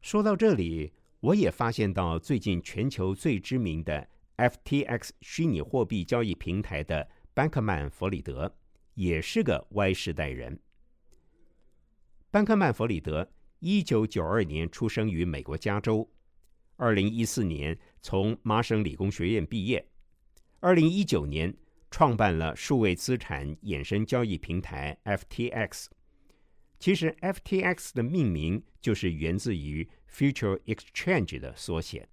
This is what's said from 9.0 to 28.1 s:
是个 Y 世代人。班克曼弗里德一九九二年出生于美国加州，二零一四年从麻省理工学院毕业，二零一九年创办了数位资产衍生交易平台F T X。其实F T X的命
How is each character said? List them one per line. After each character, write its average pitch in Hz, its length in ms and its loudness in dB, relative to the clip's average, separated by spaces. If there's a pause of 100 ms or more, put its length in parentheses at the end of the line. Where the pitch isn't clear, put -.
是 220 200 0
个 104 280 0
Y 98 240 2
世 - 180 -4
代 76 160 -2
人。 64 320 -10 (1700)
班 202 140 6
克 214 100 6
曼 175 200 6
弗 110 100 0
里 104 160 0
德 78 300 -2 (300)
一 190 220 2
九 110 240 4
九 95 160 -2
二 95 220 2
年 80 260 -2
出 - 160 -4
生 110 220 0
于 87 160 0
美 73 180 -4
国 76 140 -6
加 104 240 -2
州， 110 260 0 (680)
二 120 160 4
零 101 160 4
一 113 160 0
四 117 180 -2
年 80 360 -2 (240)
从 98 400 0
麻 110 180 2
省 110 240 0
理 76 100 -4
工 98 160 0
学 85 180 -2
院 101 180 0
毕 107 180 -4
业， 110 240 -2 (720)
二 185 140 6
零 165 120 8
一 190 160 2
九 87 220 0
年 78 320 -2 (340)
创 139 240 4
办 101 220 4
了 80 180 -2
数 - 260 0
位 98 140 4
资 127 220 -2
产 73 460 -6
衍 76 200 -4
生 104 220 0
交 123 180 0
易 104 140 -2
平 85 240 -4
台 73 440 -8
F 101 260 -2
T 120 180 -4
X。 - 400 -6 (920)
其 190 160 4
实 165 140 0 (120)
F 185 220 -2
T 185 200 0
X 180 320 -2
的 120 80 -2
命 139 280 2